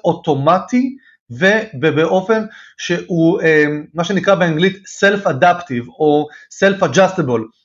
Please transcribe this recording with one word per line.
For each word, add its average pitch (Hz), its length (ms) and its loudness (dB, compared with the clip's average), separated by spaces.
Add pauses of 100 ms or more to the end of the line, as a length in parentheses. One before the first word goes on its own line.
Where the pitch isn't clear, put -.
אוטומטי, 175 880 -2 (440)
ו-, 202 200 2 (220)
ובאופן 185 640 0 (320)
שהוא, 170 640 0
אה, 156 240 4 (280)
מה 165 100 -4
שנקרא 196 320 0
באנגלית 175 400 0
self-adaptive, 175 1120 0 (120)
או 151 280 0 (360)
self-adjustable, 180 800 0 (240)